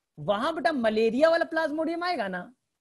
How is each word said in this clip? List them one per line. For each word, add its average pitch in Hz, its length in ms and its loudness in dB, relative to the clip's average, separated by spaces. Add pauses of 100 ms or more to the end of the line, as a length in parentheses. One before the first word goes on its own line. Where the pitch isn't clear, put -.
(180)
वहां 208 360 -2
बेटा 330 200 0
मलेरिया 226 560 2
वाला 330 160 2
प्लाज्मोडियम 320 580 -2
आएगा 294 240 -2
ना, 180 240 -8 (280)